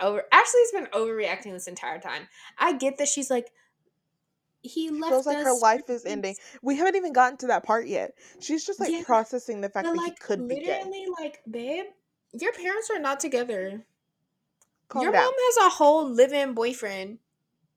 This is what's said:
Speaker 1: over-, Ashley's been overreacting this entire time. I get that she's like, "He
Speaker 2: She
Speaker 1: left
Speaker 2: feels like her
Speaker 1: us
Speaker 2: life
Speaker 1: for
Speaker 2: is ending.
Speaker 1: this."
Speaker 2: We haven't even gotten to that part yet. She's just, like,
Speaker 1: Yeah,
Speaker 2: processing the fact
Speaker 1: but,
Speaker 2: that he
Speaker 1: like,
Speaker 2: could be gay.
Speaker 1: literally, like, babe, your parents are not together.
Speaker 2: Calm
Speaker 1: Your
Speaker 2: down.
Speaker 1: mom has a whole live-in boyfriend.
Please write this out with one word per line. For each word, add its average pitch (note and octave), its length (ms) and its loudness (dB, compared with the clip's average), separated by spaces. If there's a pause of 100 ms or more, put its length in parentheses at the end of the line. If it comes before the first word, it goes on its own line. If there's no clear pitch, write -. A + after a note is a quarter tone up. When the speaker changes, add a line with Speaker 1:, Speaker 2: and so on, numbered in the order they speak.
Speaker 1:
over-, G3+ 320 0
Ashley's A#4 400 6
been F4+ 140 -4
overreacting G#3+ 640 -4
this F3+ 160 -12
entire E3 320 -10
time. D3+ 280 -10 (300)
I E4 160 2
get C4+ 240 -2
that C#4+ 100 0
she's C#4 220 -4
like, A#3+ 220 -2 (1080)
"He D#4+ 280 -6
Speaker 2:
She D4+ 100 -4
Speaker 1:
left D#4+ 80 -2
Speaker 2:
feels C4+ 180 2
like D4 140 0
her C4+ 120 2
Speaker 1:
us - 0 -
Speaker 2:
life A#3 340 4
Speaker 1:
for - 40 -8
Speaker 2:
is A#3+ 160 -6
ending. G3 300 -6
Speaker 1:
this." - 40 -20 (220)
Speaker 2:
We C4+ 140 0
haven't F4+ 200 2
even F4+ 160 -2
gotten B3+ 260 4
to B3+ 100 -10
that A3+ 160 0
part A3+ 220 0
yet. D#3+ 300 -4 (240)
She's D4+ 240 -4
just, G4 160 -8
like, E4 120 -2
Speaker 1:
Yeah, E4+ 100 -4
Speaker 2:
processing A3+ 580 -2
the G3 80 -4
fact C#4+ 200 -4
Speaker 1:
but, E4+ 40 -2
Speaker 2:
that E4+ 100 -2
he E4+ 80 -6
Speaker 1:
like, E4+ 80 -14
Speaker 2:
could - 300 -4
be B3+ 100 -2
gay. F#4+ 320 -4
Speaker 1:
literally, F#4+ 160 -10 (140)
like, D4 300 -10
babe, C4+ 360 -6 (460)
your F4 200 -4
parents G4+ 380 -6
are G#4 80 -2
not C#4 220 -4
together. A3+ 680 -4 (1000)
Speaker 2:
Calm C4+ 160 -4
Speaker 1:
Your G4 80 2
Speaker 2:
down. - 120 6
Speaker 1:
mom B4+ 140 0
has B4 180 4 (100)
a F4+ 100 6
whole D4+ 320 6
live-in C4+ 460 4
boyfriend. A3+ 640 -4 (580)